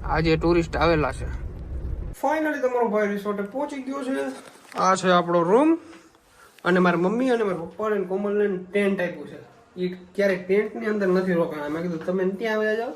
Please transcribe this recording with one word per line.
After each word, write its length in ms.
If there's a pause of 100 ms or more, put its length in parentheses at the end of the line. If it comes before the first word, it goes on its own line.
આજે 320
ટુરિસ્ટ 400
આવેલા 340
છે. 140 (840)
Finally 500
તમારો 260
ભાઈ 200
રિસોર્ટે 360
પહોંચી 380
ગયો 220
છે. 280 (460)
આ 180
છે 140
આપણો 340
રૂમ, 340 (880)
અને 140
મારા 180
મમ્મી 320
અને 140
મારા 140
પપ્પાને 380
અને 100
કોમલને 680
ટેન્ટ 300
આપ્યું 260
છે. 100 (400)
એ 100 (280)
ક્યારેય 220
ટેન્ટની 480
અંદર 220
નથી 260
રોકાણા. 360
મેં 120
કીધું, 240
"તમે 200
ત્યાં 320
આવ્યા 180
જાઓ 200